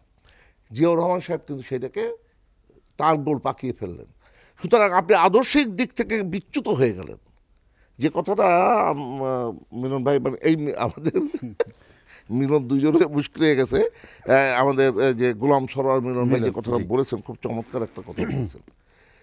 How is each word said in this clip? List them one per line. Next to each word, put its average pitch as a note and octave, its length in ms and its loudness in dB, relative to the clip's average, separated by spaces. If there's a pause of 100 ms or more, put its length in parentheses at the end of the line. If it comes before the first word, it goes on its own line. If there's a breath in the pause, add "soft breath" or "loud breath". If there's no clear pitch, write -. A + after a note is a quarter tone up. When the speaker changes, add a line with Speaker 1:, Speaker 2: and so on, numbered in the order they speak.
(720 soft breath)
Speaker 1:
জিয়াউর E3 260 2
রহমান F3+ 220 0
সাহেব E3+ 260 -6
কিন্তু C3+ 220 -10
সেটাকে C3 480 -6 (800)
তার D#3 200 2
গোল C#3+ 220 0
পাকিয়ে B2+ 340 -4
ফেললেন। F2 340 -12 (560 soft breath)
সুতরাং G3+ 300 4
আপনি F3+ 220 4
আদর্শিক G#3 640 4
দিক A#3 160 -4
থেকে G#3+ 300 -4
বিচ্যুত F#3+ 460 -6
হয়ে B2+ 240 2
গেলেন। D2 240 -12 (840)
যে C#3+ 160 0
কথাটা, F#3+ 640 2 (120)
আম, C#3 340 -6
আহ, B2 300 -4 (200)
মিলন C3 320 -4
ভাই, C#3+ 140 2
মানে, B2+ 240 -6
এই D#3+ 140 4
মি-, D3 200 -6
আমাদের - 460 -2
<laughs> - 1080 -10
মিলন C3+ 380 0
দুইজনে D3 380 4
মুশকিল D3 380 -4
হয়ে D3+ 120 4
গেছে। B2+ 200 0
আহ, C3+ 840 0
আমাদের, C3+ 280 4
আহ, B2+ 240 2
যে B2 200 0
গোলাম C3 340 0
সরোয়ার C3 340 0
মিলন B2 300 0
ভাই C3 80 2
যে - 20 -2
Speaker 2:
মিলন, G2+ 120 0
Speaker 1:
কথাটা A#2 240 -4
Speaker 2:
জি। G2+ 80 -2
Speaker 1:
বলেছেন, A#2 360 -2
খুব A#2 220 -14
চমৎকার A#2 400 -6
একটা G#2 240 -10
কথা - 160 -10
বলেছেন। C3 380 -6 (600 soft breath)